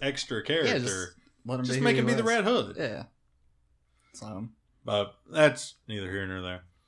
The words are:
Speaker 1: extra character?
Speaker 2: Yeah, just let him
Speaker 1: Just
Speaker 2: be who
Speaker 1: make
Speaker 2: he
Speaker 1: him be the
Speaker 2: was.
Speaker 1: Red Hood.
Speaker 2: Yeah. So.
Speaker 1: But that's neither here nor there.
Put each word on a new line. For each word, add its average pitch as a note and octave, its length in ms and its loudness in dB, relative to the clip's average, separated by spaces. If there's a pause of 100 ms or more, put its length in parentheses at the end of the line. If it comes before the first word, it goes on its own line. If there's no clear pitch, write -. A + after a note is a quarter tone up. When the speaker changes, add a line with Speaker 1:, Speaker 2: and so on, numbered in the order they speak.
Speaker 1:
extra C3 400 -2
character? D#3+ 320 2
Speaker 2:
Yeah, E3+ 60 0
just F#2+ 300 -2 (360)
let B2+ 140 -4
him B2+ 60 -2
Speaker 1:
Just B2 100 -2
Speaker 2:
be C3+ 40 2
who - 40 2
Speaker 1:
make - 120 6
Speaker 2:
he - 40 2
Speaker 1:
him A#3+ 60 2
be - 80 4
the A3+ 100 2
Speaker 2:
was. A3+ 100 2
Speaker 1:
Red A3+ 120 2
Hood. F3 340 0
Speaker 2:
Yeah. A2 240 -6 (1080)
So. G#2+ 340 -10 (360)
Speaker 1:
But G#2 300 0 (160)
that's - 460 4 (120)
neither G2+ 220 -6
here G2 160 -4
nor F#2 160 -6
there. F2+ 200 -6 (260)